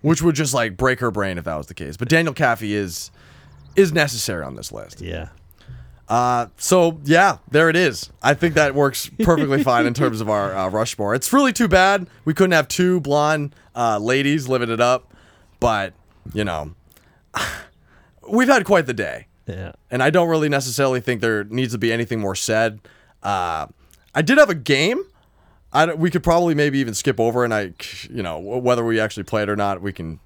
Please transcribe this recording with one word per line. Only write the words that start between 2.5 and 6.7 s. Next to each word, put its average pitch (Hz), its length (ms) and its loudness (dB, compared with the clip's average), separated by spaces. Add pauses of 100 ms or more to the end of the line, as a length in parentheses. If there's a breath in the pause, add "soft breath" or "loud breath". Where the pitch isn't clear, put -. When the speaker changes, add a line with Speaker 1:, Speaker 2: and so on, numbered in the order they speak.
Speaker 1:
is, 98 400 -6 (640 soft breath)
is 185 180 4
necessary 120 520 -2
on 67 100 -12
this 50 180 -14
list. 52 300 -16
Speaker 2:
Yeah. 82 260 -10 (800 loud breath)
Speaker 1:
Uh, 120 380 0 (100)
so, 170 480 2